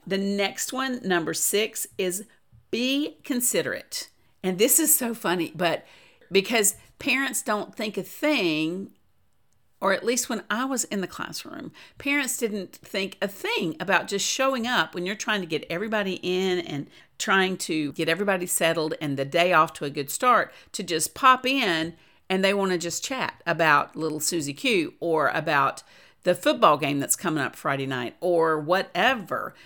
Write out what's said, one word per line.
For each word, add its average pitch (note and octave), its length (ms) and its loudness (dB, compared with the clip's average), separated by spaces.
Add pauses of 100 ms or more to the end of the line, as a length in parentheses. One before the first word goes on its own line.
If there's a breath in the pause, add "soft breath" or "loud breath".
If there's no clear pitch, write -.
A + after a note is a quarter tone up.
The F#3+ 100 -2
next G3 560 -2
one, B3+ 340 -4
number E3 280 0
six, - 520 -2 (120)
is F#3+ 260 -4 (460 soft breath)
be C4+ 520 -2
considerate. G#3 840 -2 (340)
And F#3 140 -2
this A3+ 240 4
is - 160 4
so A#3 160 -2
funny, F3+ 420 -2
but D#3+ 300 0 (480 loud breath)
because G3+ 440 2 (220 loud breath)
parents C4+ 440 -2
don't G#3+ 320 -4
think G#3 240 -6
a F#3 40 -2
thing, F3+ 880 0 (880)
or G3 120 2
at - 120 -2
least A#3+ 240 0
when A#3+ 220 -4
I A3+ 140 -2
was C4+ 200 -2
in G3+ 160 -4
the F#3 60 -2
classroom, - 640 -10 (280 loud breath)
parents C#4 380 -2
didn't G3+ 360 -4
think - 500 -6
a G3+ 60 0
thing F#4 500 -4
about A3 300 0
just G3 180 -4
showing C4 400 0
up G#3 260 0
when F3+ 140 -6
you're G3 80 -4
trying G#3 260 -2
to F3+ 60 -6
get D#3+ 240 -4
everybody G3+ 500 -2
in F3+ 380 0
and D3+ 300 -6 (280 loud breath)
trying F#3+ 420 2
to D#3 340 -2
get D#3+ 160 -2
everybody F#3 380 0
settled E3 540 0
and C#3+ 160 -2
the C#3 80 -2
day E3+ 280 2
off E3 220 6
to - 100 -8
a C#3+ 60 -4
good C#3+ 200 -6
start, A#3+ 420 2 (200 loud breath)
to - 100 -6
just F3 320 -2
pop B3+ 320 6
in E3+ 480 0 (340 soft breath)
and F#3+ 160 2
they G3 80 6
wanna F#3+ 240 2
just E3+ 280 -4
chat B3+ 420 -6
about D#3+ 480 4
little D#3 240 -4
Susie D3 340 -2
Q F#3 460 0
or D#3 300 2
about D3+ 560 0 (400 loud breath)
the F3+ 100 4
football A3 420 4
game C#3+ 220 0
that's - 180 0
coming D#3 260 -2
up B2+ 120 -4
Friday C#3 320 -4
night B2 340 -6
or E3 380 4
whatever. F#3 960 0 (120)